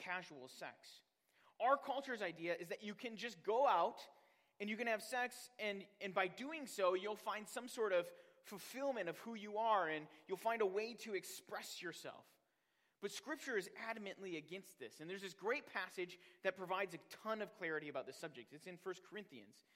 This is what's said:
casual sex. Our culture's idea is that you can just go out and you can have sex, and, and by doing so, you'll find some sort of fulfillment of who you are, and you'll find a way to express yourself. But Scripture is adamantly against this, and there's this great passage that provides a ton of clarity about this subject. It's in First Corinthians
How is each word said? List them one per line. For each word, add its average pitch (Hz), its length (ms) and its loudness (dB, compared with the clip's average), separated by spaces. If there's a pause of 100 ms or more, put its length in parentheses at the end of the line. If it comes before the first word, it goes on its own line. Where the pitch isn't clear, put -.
casual 160 440 -6
sex. - 540 -12 (580)
Our 262 180 8
culture's 269 440 -2
idea 170 380 0
is 170 80 -6
that 208 160 -6
you 208 100 -4
can 226 240 -6
just 196 260 -6
go 240 240 6
out 175 340 6 (580)
and 208 100 -2
you 214 80 0
can 240 80 0
have 220 160 2
sex, 247 560 -2
and, 202 260 -2 (160)
and 196 140 -4
by 190 140 6
doing 277 400 -6
so, 185 260 4
you'll 202 220 2
find 208 320 -4
some 247 200 -6
sort 220 240 2
of 175 140 6 (380)
fulfillment 233 680 0
of 160 100 -4
who 233 140 -6
you 208 240 -6
are, 214 300 6
and 156 180 0 (220)
you'll 185 100 -2
find 226 240 2
a 208 40 6
way 214 280 2
to 214 220 -4
express - 640 -6
yourself. 160 440 -8 (760)
But 202 100 -4
Scripture 269 460 -2
is 190 120 0 (220)
adamantly 190 460 -6
against 170 420 -10
this, 117 200 -10
and 160 100 -8
there's 190 120 -6
this 185 120 -6
great 233 380 -2
passage 180 460 -4 (260)
that 190 140 2
provides 185 380 -2
a 160 40 -8 (240)
ton 220 180 -2
of 202 140 -6
clarity 156 340 -2
about 131 180 -4
this 131 80 -8
subject. 120 380 -10
It's 147 120 -16
in 180 120 -12
First 180 300 -6
Corinthians 127 580 -14 (100)